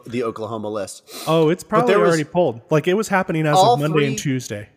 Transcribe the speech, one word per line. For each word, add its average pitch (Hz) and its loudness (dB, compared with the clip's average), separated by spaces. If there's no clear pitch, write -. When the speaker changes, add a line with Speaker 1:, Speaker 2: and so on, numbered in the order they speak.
Speaker 1:
the 120 -6
Oklahoma 110 -8
list. 104 -10
Speaker 2:
Oh, 160 2
it's 180 -2
Speaker 1:
But - -20
Speaker 2:
probably 214 2
Speaker 1:
there 208 4
was 208 2
Speaker 2:
already 165 2
pulled. 143 -2
Like, 156 2
it 180 2
was 214 -2
happening 185 0
as 151 2
Speaker 1:
all 208 6
Speaker 2:
of 147 -4
Monday 147 0
and 135 -4
Speaker 1:
three 143 -2
Speaker 2:
Tuesday. 110 -8